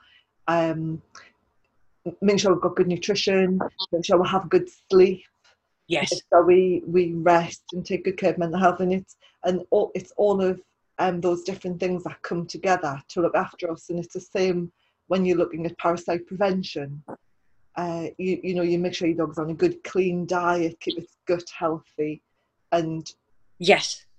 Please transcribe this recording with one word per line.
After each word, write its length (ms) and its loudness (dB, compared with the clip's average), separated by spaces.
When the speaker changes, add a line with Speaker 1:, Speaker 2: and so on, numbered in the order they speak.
Speaker 1:
um, 540 -2
m-, 160 -8
make 180 4
sure 140 4
we've 80 0
got 140 0
good 120 2
nutrition, 720 0
make 140 -2
sure 160 4
we 60 0
have 220 -2
good 200 2
sleep. 320 6
Speaker 2:
Yes. 260 -2
Speaker 1:
Make 180 -8
sure 140 8
we, 400 6
we 280 2
rest 500 2
and 120 -6
take 200 -6
good 120 -2
care 140 2
of 60 -4
mental 220 -2
health. 200 4
And 140 0
it's, 220 -6
and 280 0
all, 240 2
it's 220 -10
all 240 2
of, 200 0
um, 200 0
those 240 0
different 360 -8
things 240 -2
that 180 -12
come 240 -6
together 640 -2
to 120 -4
look 140 2
after 360 -4
us. 180 -12
And 100 -6
it's 140 -10
the 80 -10
same 500 -2
when 180 0
you're 120 2
looking 280 -2
at 140 -8
parasite 480 -2
prevention. 760 -4
Uh, 300 -6
you, 240 -2
you 140 -4
know, 60 0
you 180 2
make 140 -2
sure 120 -4
your 120 0
dog's 200 -2
on 120 -4
a 40 -6
good, 300 0
clean 420 -2
diet, 540 0
keep 180 -8
its 200 -14
gut 160 0
healthy. 680 -4
And 340 -2
Speaker 2:
Yes. 460 2